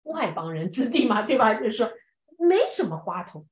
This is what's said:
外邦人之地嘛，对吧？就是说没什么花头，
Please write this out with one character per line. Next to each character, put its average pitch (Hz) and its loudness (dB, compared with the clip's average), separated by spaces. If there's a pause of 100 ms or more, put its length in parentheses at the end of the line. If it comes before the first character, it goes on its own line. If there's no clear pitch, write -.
外 302 -4
邦 165 -6
人 160 -6
之 254 -2
地 294 2
嘛， 208 2
对 262 2
吧？ 220 4
就 247 -4
是 220 -2
说 226 -2 (480)
没 359 4
什 - -4
么 160 -4
花 180 -8
头， 156 -16